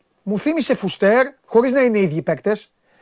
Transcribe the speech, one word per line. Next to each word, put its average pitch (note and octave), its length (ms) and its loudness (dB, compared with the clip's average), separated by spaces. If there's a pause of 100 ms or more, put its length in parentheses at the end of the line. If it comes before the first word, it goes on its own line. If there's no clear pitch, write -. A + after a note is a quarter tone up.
(220)
μου G3+ 160 -4
θύμισε D4 360 -2
Φουστέρ, G#3+ 520 0 (180)
χωρίς B3 280 2
να C4+ 80 2
είναι A#3+ 180 2
οι G3 40 2
ίδιοι D#3+ 200 -2
παίκτες, G3 500 -4 (300)